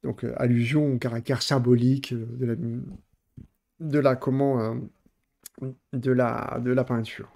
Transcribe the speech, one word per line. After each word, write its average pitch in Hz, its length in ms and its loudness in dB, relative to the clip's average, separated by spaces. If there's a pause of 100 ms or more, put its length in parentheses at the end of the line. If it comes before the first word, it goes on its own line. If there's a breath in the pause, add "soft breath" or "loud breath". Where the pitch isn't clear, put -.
Donc, 120 220 -6
euh, 120 100 -4
allusion 123 580 2
au 123 40 0
caractère 117 440 -2
symbolique, 127 680 4
euh, 113 140 -6 (120)
de 127 80 -4
la, 117 100 0 (1200)
de 151 200 0
la, 131 180 4
comment, 135 420 2 (1000)
euh, 131 80 -8 (240)
de 131 180 0
la, 120 500 0
de 123 100 0
la 131 120 4
peinture. 117 520 -4